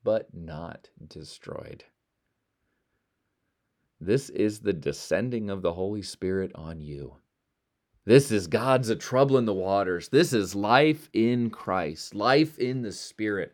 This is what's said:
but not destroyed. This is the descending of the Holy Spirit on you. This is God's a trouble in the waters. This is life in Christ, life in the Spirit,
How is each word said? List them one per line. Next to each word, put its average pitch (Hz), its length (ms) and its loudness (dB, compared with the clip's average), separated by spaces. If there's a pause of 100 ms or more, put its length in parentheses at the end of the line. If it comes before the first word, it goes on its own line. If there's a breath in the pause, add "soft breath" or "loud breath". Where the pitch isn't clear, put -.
but 107 300 -2
not 82 560 -12 (180)
destroyed. - 800 -16 (2250)
This 107 280 -2
is 107 300 0
the 101 140 -2
descending 101 760 -4
of 98 100 -6
the 87 120 -2
Holy 98 280 -4
Spirit 95 540 -4
on 80 260 -12
you. 71 360 -12 (880)
This 131 260 8
is 98 140 0
God's 120 440 0
a 110 60 2
trouble 131 440 2
in 120 60 0
the 104 80 0
waters. 92 560 0
This 147 220 4
is 98 220 0
life 131 580 2
in 117 380 0
Christ, 90 640 -4
life 135 460 2
in 127 240 -2
the 104 80 -8
Spirit, 101 640 -6